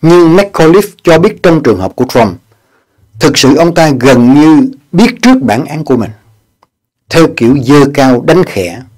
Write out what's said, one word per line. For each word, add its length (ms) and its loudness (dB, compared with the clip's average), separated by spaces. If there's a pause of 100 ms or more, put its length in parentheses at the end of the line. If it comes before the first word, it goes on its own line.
Nhưng 340 4
McAuliffe 540 0 (120)
cho 160 2
biết 240 -2
trong 200 0
trường 160 -2
hợp 180 -8
của 120 -2
Trump, 300 -2 (840)
thực 160 -2
sự 200 0
ông 180 0
ta 160 0 (100)
gần 340 2
như 360 2 (220)
biết 300 -2
trước 200 2
bản 220 -4
án 200 -10
của 120 -2
mình, 140 -6 (1000)
theo 280 0
kiểu 280 0
giơ 200 2 (100)
cao 320 0
đánh 180 2
khẽ. 380 -10 (160)